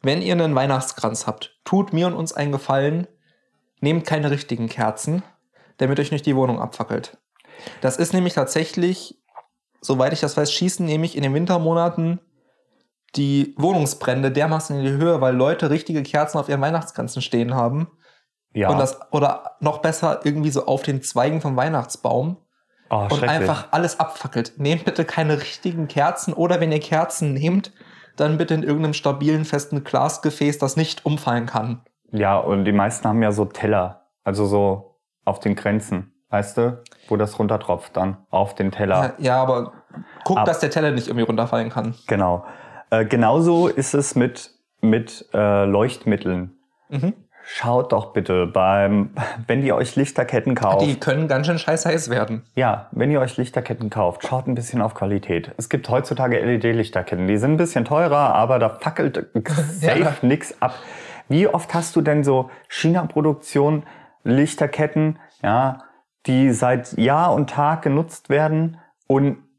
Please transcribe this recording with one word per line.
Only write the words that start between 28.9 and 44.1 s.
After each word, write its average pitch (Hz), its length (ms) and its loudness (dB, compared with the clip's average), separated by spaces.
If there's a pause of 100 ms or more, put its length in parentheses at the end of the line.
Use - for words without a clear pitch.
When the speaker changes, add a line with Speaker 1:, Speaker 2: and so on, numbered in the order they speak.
Speaker 1:
stabilen, 147 500 0
festen 143 400 -4
Glasgefäß, 147 720 0
das 135 180 -2
nicht - 300 -2
umfallen 123 400 0
kann. 120 360 -4 (280)
Speaker 2:
Ja, 101 280 2
und 98 260 2
die 104 80 2
meisten 101 340 0
haben 113 160 2
ja 107 100 4
so 104 120 2
Teller, 95 640 -2 (180)
also 101 220 0
so 101 520 0 (280)
auf 98 140 -2
den 101 140 0
Kränzen, 101 600 -4 (160)
weißt 120 260 -2
du, 120 260 0 (260)
wo 110 100 0
das 104 200 -2
runtertropft 107 580 -2
dann 95 200 -2 (140)
auf 98 240 0
den 98 180 -2
Teller. 92 460 0
Speaker 1:
Ja, 156 60 -8 (120)
ja, 131 60 2
aber 120 300 -2 (520)
guckt, - 160 2
Speaker 2:
Ab- 107 60 4
Speaker 1:
dass 165 140 0
der 147 100 0
Teller 151 200 0
nicht 123 180 -2
irgendwie 120 180 0
runterfallen 113 420 0
kann. 117 260 -6 (120)
Speaker 2:
Genau. 90 400 0 (440)
Äh, 110 140 4
genauso 160 640 4
ist - 240 -2
es 143 220 0